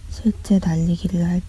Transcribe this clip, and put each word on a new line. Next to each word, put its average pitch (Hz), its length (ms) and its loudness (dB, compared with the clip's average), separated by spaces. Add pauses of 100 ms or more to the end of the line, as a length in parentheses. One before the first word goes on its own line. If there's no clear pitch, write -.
(100)
실제 - 480 0
달리기를 170 680 0
할 175 220 0